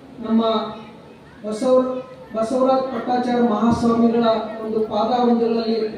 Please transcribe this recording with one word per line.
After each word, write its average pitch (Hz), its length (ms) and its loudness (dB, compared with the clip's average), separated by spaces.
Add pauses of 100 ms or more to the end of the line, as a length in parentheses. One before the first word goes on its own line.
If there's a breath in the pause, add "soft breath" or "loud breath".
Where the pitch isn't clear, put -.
(260)
ನಮ್ಮ 226 160 2 (1000)
ಬಸವ-, 254 500 2 (400)
ಬಸವರಾಜ 254 480 2
ಪಟ್ಟಾಚಾರ್ಯ 240 680 0
ಮಹಾಸ್ವಾಮಿಗಳ 233 760 2 (400)
ಒಂದು 220 160 -2
ಪಾದಾರವಿಂದಗಳಲ್ಲಿ 226 1000 0 (200)